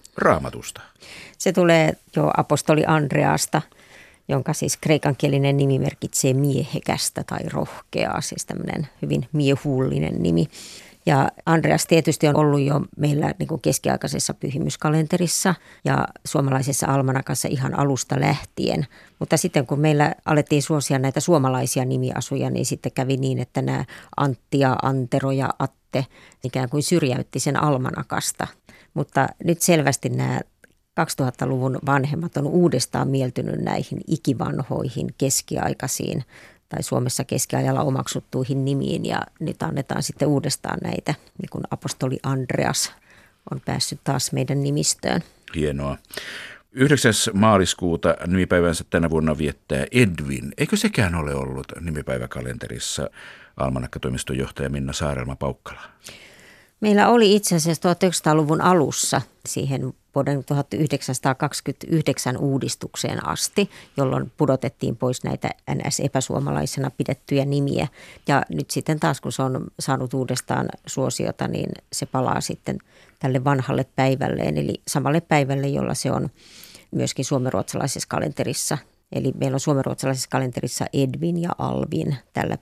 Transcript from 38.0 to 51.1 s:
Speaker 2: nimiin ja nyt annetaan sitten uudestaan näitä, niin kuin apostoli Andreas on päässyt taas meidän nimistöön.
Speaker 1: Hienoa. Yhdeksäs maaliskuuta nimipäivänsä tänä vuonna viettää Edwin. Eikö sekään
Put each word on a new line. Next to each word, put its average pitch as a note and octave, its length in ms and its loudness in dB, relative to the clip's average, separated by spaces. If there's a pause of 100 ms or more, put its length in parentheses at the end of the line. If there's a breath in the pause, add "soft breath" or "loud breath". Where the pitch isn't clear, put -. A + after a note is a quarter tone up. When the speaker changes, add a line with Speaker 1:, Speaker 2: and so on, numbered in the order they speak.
Speaker 2:
nimiin C#3 400 -2
ja - 180 -4 (180)
nyt - 220 -6
annetaan C#3+ 400 -4
sitten - 260 -2
uudestaan - 540 -2
näitä, - 320 -4 (240 soft breath)
niin - 120 -10
kuin - 200 -8
apostoli C3+ 520 -4
Andreas - 720 -2 (580 soft breath)
on C3 140 -6
päässyt C3 400 -4
taas C#3 280 -2
meidän C#3 300 0
nimistöön. - 600 -2 (320 soft breath)
Speaker 1:
Hienoa. C#2+ 440 -2 (720 loud breath)
Yhdeksäs C3 640 4
maaliskuuta F#2 800 4 (120)
nimipäivänsä F2 640 4
tänä E2+ 200 2
vuonna D#2 280 2
viettää C#2+ 540 -2
Edwin. D2+ 640 0
Eikö D#3 180 0
sekään C3+ 380 0